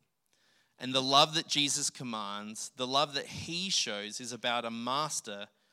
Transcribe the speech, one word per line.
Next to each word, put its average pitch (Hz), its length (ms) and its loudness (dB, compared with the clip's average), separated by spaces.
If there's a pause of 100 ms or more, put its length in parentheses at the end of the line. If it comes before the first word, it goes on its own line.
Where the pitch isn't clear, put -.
(800)
And 127 160 -4
the 131 80 4
love 143 320 8
that 160 120 0
Jesus 143 440 2
commands, 107 880 -6
the 127 100 -2
love 143 260 2
that 139 140 -4
he 170 420 -6
shows, 107 500 -2
is 123 140 -8
about 120 320 0
a 117 60 -4
master 117 760 -2 (240)